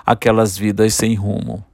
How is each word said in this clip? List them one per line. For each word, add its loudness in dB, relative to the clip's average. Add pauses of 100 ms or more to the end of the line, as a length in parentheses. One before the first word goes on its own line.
àquelas 2
vidas 0
sem 0
rumo. -6